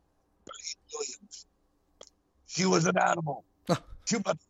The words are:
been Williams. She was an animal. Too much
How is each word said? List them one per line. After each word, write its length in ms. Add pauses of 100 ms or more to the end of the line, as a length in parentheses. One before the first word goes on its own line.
(460)
been 80 (400)
Williams. 520 (1000)
She 180
was 200
an 120
animal. 480 (600)
Too 200
much 140 (100)